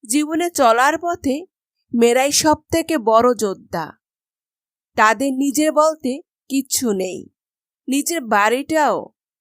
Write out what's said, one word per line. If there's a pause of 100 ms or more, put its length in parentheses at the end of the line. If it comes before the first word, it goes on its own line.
জীবনে
চলার
পথে (560)
মেয়েরাই
সব (140)
থেকে
বড়
যোদ্ধা। (1120)
তাদের
নিজের
বলতে (360)
কিচ্ছু
নেই, (680)
নিজের
বাড়িটাও (440)